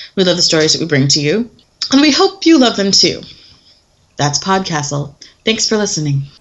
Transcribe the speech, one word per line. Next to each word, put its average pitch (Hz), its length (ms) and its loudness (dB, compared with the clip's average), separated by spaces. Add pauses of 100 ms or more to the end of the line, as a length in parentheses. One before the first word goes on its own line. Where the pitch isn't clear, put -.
(140)
We 190 100 0
love 175 120 2
the 180 60 -2
stories 156 320 2
that 143 80 -4
we 160 40 -4
bring 143 220 0
to 147 140 0
you, 190 260 -2 (420)
and 269 120 2
we 302 80 4
hope 381 340 0
you 330 140 6
love 233 180 2
them 196 140 0
too. - 320 0 (960)
That's 143 220 -2
Podcastle. 160 760 -4 (280)
Thanks 220 240 -2
for 220 120 0
listening. 151 460 -2 (160)